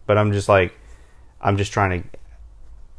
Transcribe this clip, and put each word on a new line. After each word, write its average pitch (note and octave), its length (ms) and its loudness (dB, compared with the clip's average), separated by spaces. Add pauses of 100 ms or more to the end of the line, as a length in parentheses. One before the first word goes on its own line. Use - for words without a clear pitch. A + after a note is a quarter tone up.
but G#2 100 4
I'm G#2 160 2
just G2+ 160 -2
like, F#2+ 300 4 (600)
I'm G2+ 160 0
just G2+ 160 -2
trying F#2 300 0
to - 60 -16 (920)